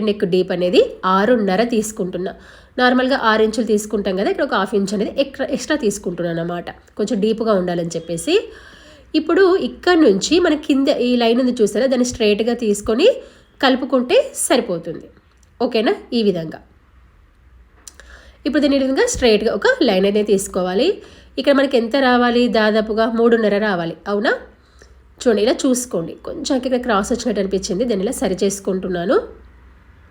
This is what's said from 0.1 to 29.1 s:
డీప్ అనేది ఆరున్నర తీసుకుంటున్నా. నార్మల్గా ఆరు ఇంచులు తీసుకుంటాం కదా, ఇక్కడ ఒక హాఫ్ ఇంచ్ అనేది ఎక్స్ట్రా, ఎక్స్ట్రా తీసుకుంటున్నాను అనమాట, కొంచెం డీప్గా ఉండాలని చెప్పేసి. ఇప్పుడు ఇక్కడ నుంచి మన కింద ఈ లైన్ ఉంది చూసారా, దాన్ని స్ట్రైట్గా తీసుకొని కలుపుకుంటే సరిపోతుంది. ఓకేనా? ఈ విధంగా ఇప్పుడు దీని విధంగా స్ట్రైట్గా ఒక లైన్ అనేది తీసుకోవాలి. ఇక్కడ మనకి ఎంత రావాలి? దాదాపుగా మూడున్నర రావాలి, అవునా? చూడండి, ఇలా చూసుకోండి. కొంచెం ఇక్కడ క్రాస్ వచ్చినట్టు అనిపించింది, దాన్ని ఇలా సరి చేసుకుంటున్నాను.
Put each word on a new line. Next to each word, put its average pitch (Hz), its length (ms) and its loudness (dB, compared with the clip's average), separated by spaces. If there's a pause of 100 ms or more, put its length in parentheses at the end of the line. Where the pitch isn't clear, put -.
డీప్ 185 240 0
అనేది 180 260 2 (340)
ఆరున్నర 202 460 2 (120)
తీసుకుంటున్నా. 185 580 -4 (480)
నార్మల్గా 254 380 2 (140)
ఆరు 220 160 2
ఇంచులు 220 260 -2
తీసుకుంటాం 208 460 -2
కదా, 233 120 -2
ఇక్కడ 330 160 -2
ఒక 262 140 -4
హాఫ్ 196 160 -4
ఇంచ్ 196 180 -2
అనేది 214 160 -4 (120)
ఎక్స్ట్రా, 269 220 -6 (100)
ఎక్స్ట్రా - 280 -4
తీసుకుంటున్నాను 175 600 -4
అనమాట, 175 260 -8 (280)
కొంచెం 220 260 -2
డీప్గా 220 360 0
ఉండాలని 175 360 -4
చెప్పేసి. 170 380 -4 (840)
ఇప్పుడు 330 240 2 (240)
ఇక్కడ 359 300 0 (100)
నుంచి 196 260 2 (120)
మన 311 100 2 (120)
కింద 269 200 2 (220)
ఈ - 20 2 (100)
లైన్ 233 220 4
ఉంది 247 180 0
చూసారా, 208 320 2
దాన్ని 247 180 2
స్ట్రైట్గా 220 520 0
తీసుకొని 220 440 0 (580)
కలుపుకుంటే 254 520 2 (300)
సరిపోతుంది. 175 600 -2 (580)
ఓకేనా? 247 280 0 (240)
ఈ 233 120 2
విధంగా 165 300 -6 (1900)
ఇప్పుడు 294 160 0
దీని 277 180 2
విధంగా 269 320 2
స్ట్రైట్గా 214 460 2
ఒక 381 80 2 (220)
లైన్ 190 200 2
అనేది 208 240 0
తీసుకోవాలి. 190 560 -2 (500)
ఇక్కడ 277 200 2
మనకి 277 200 0
ఎంత 226 160 -2 (120)
రావాలి? 240 360 4 (160)
దాదాపుగా 220 480 0 (120)
మూడున్నర 226 360 4 (120)
రావాలి, 170 280 -4 (160)
అవునా? 214 220 0 (880)
చూడండి, 208 240 2
ఇలా 240 180 2
చూసుకోండి. 240 500 -2 (140)
కొంచెం - 320 -6
ఇక్కడ 254 260 -2
క్రాస్ 208 280 0
వచ్చినట్టు 214 300 -2
అనిపించింది, 190 460 -2
దాన్ని 196 160 -2
ఇలా 247 140 -4
సరి 190 240 -2
చేసుకుంటున్నాను. 190 720 -2 (920)